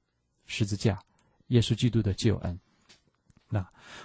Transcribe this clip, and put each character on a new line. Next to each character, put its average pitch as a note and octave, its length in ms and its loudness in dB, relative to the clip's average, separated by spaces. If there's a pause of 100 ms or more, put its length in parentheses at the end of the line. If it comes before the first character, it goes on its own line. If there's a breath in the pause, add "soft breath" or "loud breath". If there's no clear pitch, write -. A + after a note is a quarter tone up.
(440)
十 - 200 -2
字 G2+ 100 -2
架， G2+ 240 0 (480)
耶 A#2+ 140 4
稣 A2+ 140 0
基 B2 140 2
督 A2 120 2
的 G2 120 0
救 G2+ 240 2
恩。 F2 220 -6 (920)
那 G2+ 160 -2 (380 loud breath)